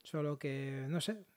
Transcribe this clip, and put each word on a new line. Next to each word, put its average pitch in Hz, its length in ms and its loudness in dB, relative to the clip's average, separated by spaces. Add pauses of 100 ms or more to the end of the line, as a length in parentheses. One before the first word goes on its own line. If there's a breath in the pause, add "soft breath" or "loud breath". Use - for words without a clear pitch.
solo 147 360 2
que, 135 480 -2
no 165 140 2
sé, 208 220 -2 (120)